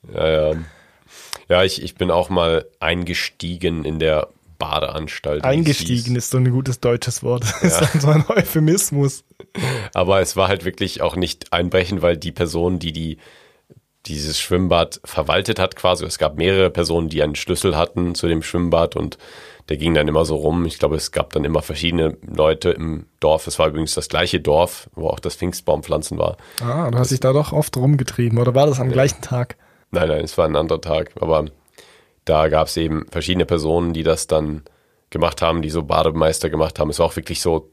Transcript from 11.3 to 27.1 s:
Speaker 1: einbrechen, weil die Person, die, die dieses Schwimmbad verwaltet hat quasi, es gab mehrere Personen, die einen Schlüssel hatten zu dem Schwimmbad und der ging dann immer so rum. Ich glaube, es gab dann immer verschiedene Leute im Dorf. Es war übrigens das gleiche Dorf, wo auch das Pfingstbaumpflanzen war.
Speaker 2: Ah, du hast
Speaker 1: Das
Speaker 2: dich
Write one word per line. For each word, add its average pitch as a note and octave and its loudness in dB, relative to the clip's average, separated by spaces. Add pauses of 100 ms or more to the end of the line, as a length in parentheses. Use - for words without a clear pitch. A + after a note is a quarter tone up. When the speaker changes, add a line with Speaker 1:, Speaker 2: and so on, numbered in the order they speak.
Speaker 1:
einbrechen, F2+ 0
weil F2 4
die D#2 -8
Person, E2+ -2
die, E2 -6
die D#2+ -6 (880)
dieses D2+ -6
Schwimmbad F2 0
verwaltet E2+ -2
hat F#2+ 0
quasi, F2+ 0
es F2 -8
gab D2+ 0
mehrere F#2 4
Personen, E2 0
die D#2 0
einen D2+ 0
Schlüssel F2 -2
hatten F2 0
zu F2 -2
dem E2 0
Schwimmbad E2 0
und D#2+ -6 (500)
der D#2 -2
ging E2 0
dann D2+ 4
immer D#2 2
so D#2 -2
rum. D#2+ 0
Ich D#2+ -6
glaube, D2+ 0
es - -6
gab - -4
dann D2+ -2
immer D#2 0
verschiedene D#2+ -2
Leute D#2+ 0
im D#2+ -6 (120)
Dorf. D#2+ 2
Es - -8
war D#2+ 4
übrigens D#2 -2
das D2+ -6
gleiche F2 0
Dorf, D2+ 0
wo D#2+ -4
auch - -4
das - -8
Pfingstbaumpflanzen D#2 -4
war. - -2 (240)
Speaker 2:
Ah, C3 -2
du A#2+ 0
hast - 2
Speaker 1:
Das B2+ 2
Speaker 2:
dich C3 0